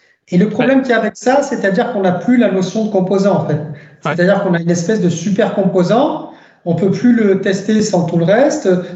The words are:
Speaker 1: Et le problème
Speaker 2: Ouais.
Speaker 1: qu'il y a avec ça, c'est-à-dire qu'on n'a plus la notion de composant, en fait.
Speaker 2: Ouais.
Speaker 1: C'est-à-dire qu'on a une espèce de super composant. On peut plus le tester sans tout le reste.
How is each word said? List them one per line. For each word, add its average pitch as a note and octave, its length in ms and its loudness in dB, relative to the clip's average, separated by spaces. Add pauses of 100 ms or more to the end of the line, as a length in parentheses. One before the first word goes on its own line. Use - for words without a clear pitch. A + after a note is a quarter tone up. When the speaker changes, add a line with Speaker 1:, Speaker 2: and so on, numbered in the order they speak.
(280)
Speaker 1:
Et F3+ 80 -2
le G3+ 120 4
problème B3+ 300 2
Speaker 2:
Ouais. C4 40 0
Speaker 1:
qu'il B3 80 -4
y A#3 40 2
a A3 40 2
avec A3 180 -4
ça, C#4 260 0
c'est-à-dire G#3+ 500 -2
qu'on G3 100 -4
n'a F3+ 100 2
plus B3 240 0
la G#3+ 140 2
notion F#3+ 340 -2
de - 60 -4
composant, F#3+ 480 0
en - 80 -4
fait. D3 80 -2
Speaker 2:
Ouais. - 600 -8
Speaker 1:
C'est-à-dire F3+ 280 2
qu'on F#3 120 0
a E3+ 60 -2
une E3+ 100 -2
espèce G3+ 300 0
de F3 80 0
super G3+ 460 -2
composant. F#3 760 0 (360)
On E3 80 0
peut G3 160 0
plus A#3+ 240 2
le G3 260 2
tester G#3 400 0
sans F3 240 0
tout E3+ 140 -2
le E3+ 60 2
reste. A#3 440 2 (280)